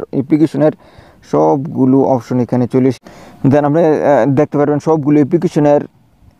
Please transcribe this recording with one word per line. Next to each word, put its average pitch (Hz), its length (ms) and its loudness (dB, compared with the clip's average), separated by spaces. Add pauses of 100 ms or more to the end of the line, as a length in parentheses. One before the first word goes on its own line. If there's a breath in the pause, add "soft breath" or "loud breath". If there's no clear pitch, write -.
(120)
অ্যাপ্লিকেশনের 147 600 -2 (600 soft breath)
সবগুলো 135 720 0
অপশন 127 380 -2
এখানে 123 280 -2
চলে 131 220 0
এসে-, - 640 -6
then 147 140 2
আপনি, 151 180 2
আহ, 127 420 2
দেখতে 143 320 0
পারবেন 147 220 0
সবগুলো 151 360 0
অ্যাপ্লিকেশনের 147 640 0 (580)